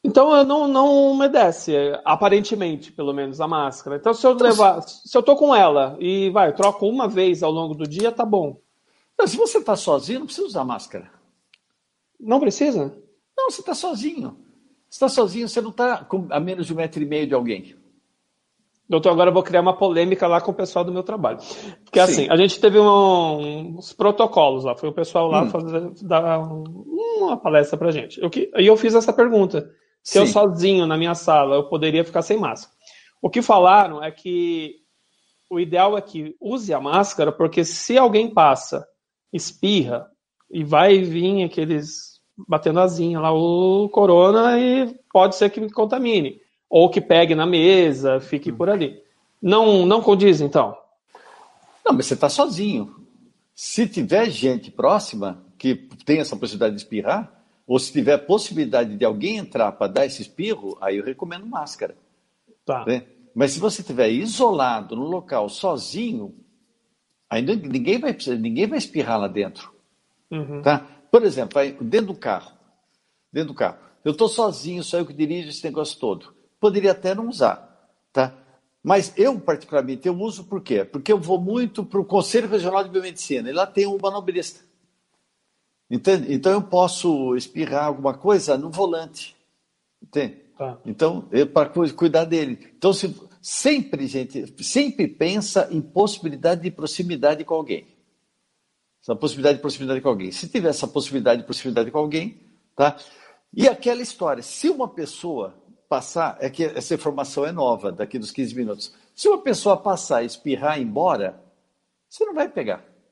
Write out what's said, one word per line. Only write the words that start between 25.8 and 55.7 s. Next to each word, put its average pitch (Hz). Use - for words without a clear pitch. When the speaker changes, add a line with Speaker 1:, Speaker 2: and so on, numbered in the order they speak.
Speaker 1:
dar 165
um, 156
uma 370
palestra 151
pra 170
gente. 135
Eu 175
que, 381
e 185
eu 220
fiz 220
essa 226
pergunta. 208
Se -
eu 208
Speaker 2:
Sim. 220
Speaker 1:
sozinho 190
na 160
minha 170
sala, 147
eu 143
poderia 160
ficar 165
sem 156
máscara. 117
O 185
que 240
falaram 185
é 156
que 170
o 180
ideal 180
é 202
que 156
use 214
a 139
máscara, 151
porque 165
se -
alguém 226
passa, 143
espirra, 160
e 160
vai 175
vir 180
aqueles 156
batendo 160
asinha 170
lá, 160
o 180
corona, 202
e 254
pode 190
ser 208
que 208
me 214
contamine. 220
Ou 175
que 185
pegue 165
na 156
mesa, 160
fique 147
Speaker 2:
Hum. -
Speaker 1:
por 170
ali. 185
Não, 208
não 208
condiz, 196
então? 139
Speaker 2:
Não, 370
mas 131
você 135
tá 143
sozinho. 196
Se -
tiver 190
gente 127
próxima 98
que 131